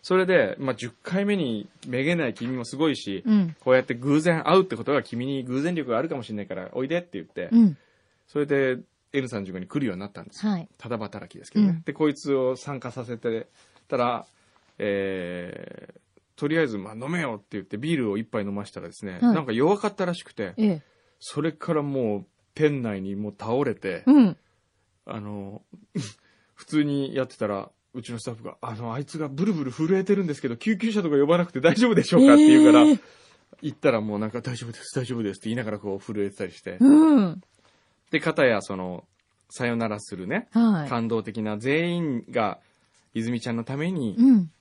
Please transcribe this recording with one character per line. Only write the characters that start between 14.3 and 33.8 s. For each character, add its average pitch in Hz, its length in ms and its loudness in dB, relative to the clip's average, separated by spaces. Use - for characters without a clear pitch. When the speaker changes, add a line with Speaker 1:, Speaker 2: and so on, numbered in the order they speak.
Speaker 1:
え 92 1120 -8
ー、 - 60 -20
と 147 120 -6
り 156 100 0
あ 165 40 2
え 147 60 0
ず、 110 100 -6
ま 98 140 -10
あ、 - 20 -16
飲 127 180 -10
め 175 100 -2
よ 123 160 -6
っ - 20 -16
て - 120 -20
言 101 100 -8
っ - 40 -14
て - 120 -8
ビ 156 160 -2
ー 151 40 0
ル 113 140 -2
を 98 60 -2
一 113 60 -4
杯 110 200 -6
飲 101 120 -6
ま 101 100 -6
し - 60 -20
た - 80 -14
ら 87 80 -12
で 87 60 -16
す - 120 -14
ね、 92 80 -10
Speaker 2:
は 87 60 -14
い。 - 20 0
Speaker 1:
な 220 200 4
ん 135 40 -10
か 123 60 -6
弱 151 260 2
か 208 120 -4
っ 202 60 -6
た 190 100 -2
ら 175 80 -4
し 175 100 -10
く - 100 -20
て、 92 240 -8
Speaker 2:
え 220 80 2
え。 165 160 0
Speaker 1:
そ - 220 -8
れ 156 100 -2
か 165 220 -6
ら 147 100 0
も 123 360 -2
う 92 60 -12
店 147 260 2
内 104 200 -6
に 98 140 -8
も 104 140 -8
う 101 80 -14
倒 110 160 -6
れ 110 100 -2
て、 90 320 -8
Speaker 2:
う 285 120 8
ん。 196 180 4
Speaker 1:
あ - 140 -10
の、 104 420 -12
<laughs> - 600 -14
普 - 100 -20
通 151 180 0
に 139 300 -4
や 131 120 -4
っ - 20 -20
て - 100 -20
た 107 100 -4
ら、 98 220 -6
う 120 80 -12
ち 120 120 -12
の 117 60 -10
ス - 40 -14
タ 127 80 -8
ッ 113 40 -10
フ 113 100 -20
が、 - 180 -14
「あ 117 120 -10
の、 117 180 -8
あ 131 60 -6
い 143 60 -8
つ 165 120 -14
が 156 100 -6
ブ 139 160 -4
ル 214 80 0
ブ 151 140 -4
ル 123 60 -6
震 160 260 0
え 190 80 -2
て 202 100 2
る 196 80 -2
ん 170 40 -2
で 147 60 -4
す - 80 -10
け 139 60 -6
ど、 117 80 -4
救 214 220 -2
急 220 160 -2
車 208 100 -2
と 165 60 -2
か 143 80 2
呼 143 80 6
ば 170 120 4
な 175 80 2
く - 60 -18
て 131 80 -6
大 160 160 4
丈 233 140 4
夫 214 60 2
で - 100 4
し - 100 0
ょ 254 80 10
う - 20 12
か？」 285 100 10
っ - 20 10
て 302 100 10
言 311 160 10
う 302 80 10
か 302 80 10
ら、 302 60 10
Speaker 2:
え 302 80 8
え。 208 60 2
Speaker 1:
行 143 140 -8
っ - 20 -20
た 147 140 2